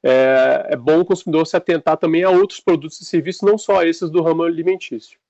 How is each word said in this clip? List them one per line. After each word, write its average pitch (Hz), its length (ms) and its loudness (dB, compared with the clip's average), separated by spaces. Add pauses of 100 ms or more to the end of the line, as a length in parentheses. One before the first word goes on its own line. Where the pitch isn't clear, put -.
é, 131 680 2
é 147 60 -2
bom 151 240 2
o 180 40 0
consumidor 165 420 -2
se - 100 -4
atentar 165 400 0
também 165 280 0
a 190 60 2
outros 185 280 2
produtos 156 420 -2
e 180 40 -20
serviços, 170 380 -4
não 202 140 4
só 202 220 0
a 170 80 2
esses 165 240 -4
do 170 120 0
ramo 165 200 0
alimentício. 170 760 -4 (120)